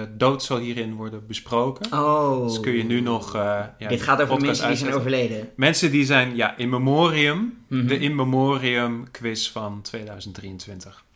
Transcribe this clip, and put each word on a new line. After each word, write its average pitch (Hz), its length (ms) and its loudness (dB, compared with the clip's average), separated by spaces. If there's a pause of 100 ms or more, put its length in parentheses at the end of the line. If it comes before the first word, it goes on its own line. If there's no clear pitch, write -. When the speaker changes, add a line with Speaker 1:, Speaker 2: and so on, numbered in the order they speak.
(180)
Speaker 1:
dood 135 260 2
zal 131 140 -2
hierin 117 380 -4
worden 110 320 -10
besproken. 120 680 -2
Speaker 2:
Oh. 147 540 2
Speaker 1:
Dus 113 120 -2
kun 117 180 0
je 113 60 0
nu 120 180 2
nog, 117 340 -2
eh, 107 60 0
ja, 104 360 -2
Speaker 2:
Dit 107 120 -8
Speaker 1:
de 120 140 -2
Speaker 2:
gaat 139 180 4
over 143 60 2
Speaker 1:
podcast 135 140 2 (200)
Speaker 2:
mensen 120 60 0
die 120 100 2
zijn 135 160 -2
Speaker 1:
uitzetten. 131 320 0
Speaker 2:
overleden. 110 300 -6
Speaker 1:
Mensen 156 360 4
die 143 140 4
zijn, 127 300 2
ja, 113 220 0
in 123 120 -2
memoriam. 151 840 2 (140)
Speaker 2:
Mhm. 127 200 0
Speaker 1:
De 135 120 2
in 143 160 0
memoriam 127 960 0
quiz 113 400 -4
van 104 300 -8
tweeduizend 104 540 -12
drieëntwintig. 95 680 -14 (120)